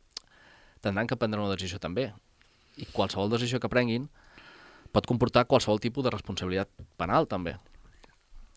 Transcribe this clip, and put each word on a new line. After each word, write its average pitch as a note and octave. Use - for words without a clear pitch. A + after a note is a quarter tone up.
tindran G#2
que B2+
prendre G#2+
una G2+
decisió F2+
també. F#2+
I -
qualsevol G2
decisió A#2+
que G#2+
prenguin B2
pot -
comportar A#2+
qualsevol G#2+
tipus A#2+
de A#2+
responsabilitat F#2+
penal, A2+
també. E2+